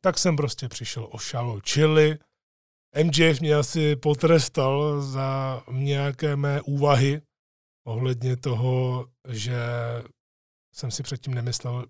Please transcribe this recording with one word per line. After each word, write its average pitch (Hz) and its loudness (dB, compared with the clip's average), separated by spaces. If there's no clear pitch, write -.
Tak 185 2
jsem 170 2
prostě 131 -4
přišel - -10
o 117 -14
šálu. 120 -6
Čili 156 4
M 160 4
J 160 4
F 151 2
mě 151 2
asi 151 2
potrestal 147 2
za 135 -4
nějaké 139 -2
mé 143 0
úvahy 143 2
ohledně 123 -2
toho, 127 -2
že 120 -6
jsem 123 -8
si - -6
předtím 131 -8
nemyslel 123 -6